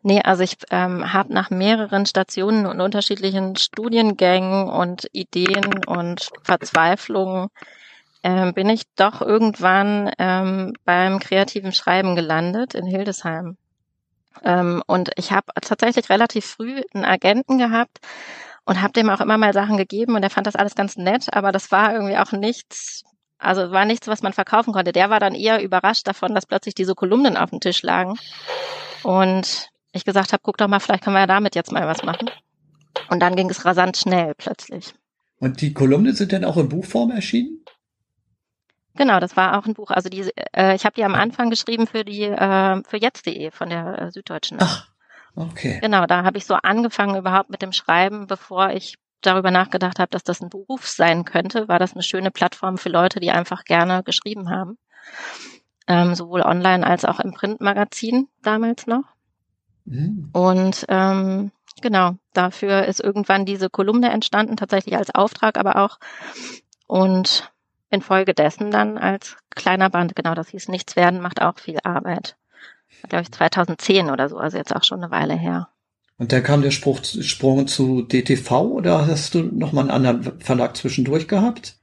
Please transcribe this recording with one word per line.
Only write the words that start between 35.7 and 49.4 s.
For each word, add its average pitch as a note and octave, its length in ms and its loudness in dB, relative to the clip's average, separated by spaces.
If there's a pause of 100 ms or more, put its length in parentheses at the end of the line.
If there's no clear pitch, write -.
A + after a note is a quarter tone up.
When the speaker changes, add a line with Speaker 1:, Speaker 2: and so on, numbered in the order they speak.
Speaker 2:
Kolumnen D3 420 4
sind G3+ 160 -2
dann F#3+ 140 0
auch E3 140 0
in D3+ 100 2
Buchform A3+ 420 -2
erschienen? B3 540 -4 (1300)
Speaker 1:
Genau, A#3+ 220 4
das F3 160 -4
war F#3+ 240 2
auch G3+ 60 -4
ein G#3+ 80 -2
Buch. G#3 180 -10
Also F#3 200 0
die, F#3+ 200 -8 (220)
äh, F#3+ 220 4
ich F#3+ 100 -4
hab G#3 100 0
die A3+ 100 -2
am G3 100 0
Speaker 2:
Ah. - 60 2
Speaker 1:
Anfang A#3+ 280 0
geschrieben A3+ 380 0
für A3 180 -6
die, G#3 200 -6
äh, F#3+ 640 2
für G#3+ 120 -6
jetzt - 260 -2
punkt - 140 -6
de D#3 120 -8
von E3+ 200 -8
der, E3+ 320 -6
äh, F3 80 -8
Süddeutschen. E3 500 -10
Speaker 2:
Ach, - 280 -2 (460)
okay. - 460 -8
Speaker 1:
Genau, G3+ 240 2
da F3+ 200 2
hab F#3+ 120 0
ich G3 80 -8
so G3 100 0
angefangen G3+ 600 0
überhaupt F#3+ 320 0
mit - 140 -10
dem F#3+ 100 -8
Schreiben, G3 540 0
bevor F#3+ 460 -2
ich - 240 -10 (260)
darüber F#3+ 280 2